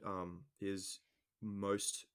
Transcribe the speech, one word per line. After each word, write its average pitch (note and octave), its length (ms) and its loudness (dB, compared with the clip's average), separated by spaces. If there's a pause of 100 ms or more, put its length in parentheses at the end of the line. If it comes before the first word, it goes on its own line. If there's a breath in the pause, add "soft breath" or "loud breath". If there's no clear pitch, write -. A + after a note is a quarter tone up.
um, F2+ 380 -2 (180)
is G2 380 0 (420)
most G2+ 720 2